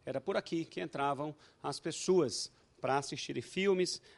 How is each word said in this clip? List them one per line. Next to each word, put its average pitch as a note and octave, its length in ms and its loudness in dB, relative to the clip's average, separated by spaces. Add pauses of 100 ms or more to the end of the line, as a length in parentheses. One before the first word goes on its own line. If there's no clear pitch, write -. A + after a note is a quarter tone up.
era C3 160 -4
por G3 160 -2
aqui E3+ 280 -2
que - 160 -10
entravam C#3+ 540 -2 (280)
as C#3+ 180 -4
pessoas D#3+ 720 2 (280)
para C3 180 2
assistirem C#3+ 440 -4
filmes, F#3 600 2 (160)